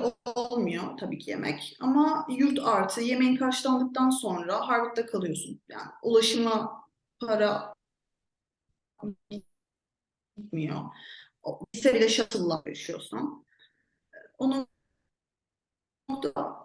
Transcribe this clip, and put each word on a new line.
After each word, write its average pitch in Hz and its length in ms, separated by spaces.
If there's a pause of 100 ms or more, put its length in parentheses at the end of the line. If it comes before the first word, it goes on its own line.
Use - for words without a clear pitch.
ol-, 240 300
olmuyor 226 640
tabii 190 200
ki - 120
yemek. - 500
Ama 294 500
yurt 262 280
artı 214 420
yemeğin 254 360
karşılandıktan 262 760
sonra 196 580
Harvard'da 233 380
kalıyorsun. - 640
Yani - 220 (120)
ulaşıma 226 800 (360)
para 214 540 (2500)
gitmiyor. - 440 (600)
O, - 180 (120)
gitse 247 220
bile 226 140
shuttle'la 180 580
yaşıyorsan. - 760 (720)
Ee, - 20 (220)
onu 269 280 (1600)
da - 420